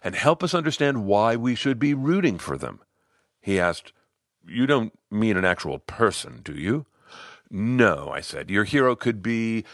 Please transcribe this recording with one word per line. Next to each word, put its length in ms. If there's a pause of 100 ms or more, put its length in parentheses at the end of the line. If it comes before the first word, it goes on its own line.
and 120
help 260
us 120
understand 520
why 300
we 180
should 260
be 140
rooting 440
for 200
them." 220 (640)
He 180
asked, 320 (540)
"You 200
don't 320 (140)
mean 260
an 80
actual 340
person, 640
do 100
you?" 320 (640)
"No," 580
I 120
said. 280
"Your 140
hero 320
could 260
be 420 (100)